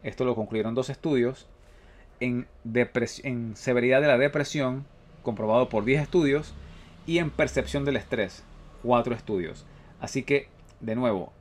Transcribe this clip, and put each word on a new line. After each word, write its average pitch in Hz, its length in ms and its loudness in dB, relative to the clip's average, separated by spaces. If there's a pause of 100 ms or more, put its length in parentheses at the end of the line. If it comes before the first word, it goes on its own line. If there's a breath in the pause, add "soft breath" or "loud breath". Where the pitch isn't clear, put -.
Esto 135 220 -4
lo 123 100 2
concluyeron 110 400 -2
dos 127 140 -2
estudios. 135 580 0 (720 soft breath)
En 123 280 -2 (180)
depres-, 117 580 0
en 117 320 -6
severidad 127 460 4
de 151 60 4
la 127 100 6
depresión, 139 680 0 (380)
comprobado 113 460 2
por 107 160 0
diez 139 160 4
estudios, 147 520 0 (540 loud breath)
y 165 120 0
en 160 100 0
percepción 139 560 -2
del 139 120 0
estrés, 110 460 -4 (380)
cuatro 120 320 2
estudios. 98 520 -6 (340 loud breath)
Así - 240 -6
que, 139 260 0 (300)
de 113 160 -6
nuevo 113 460 -2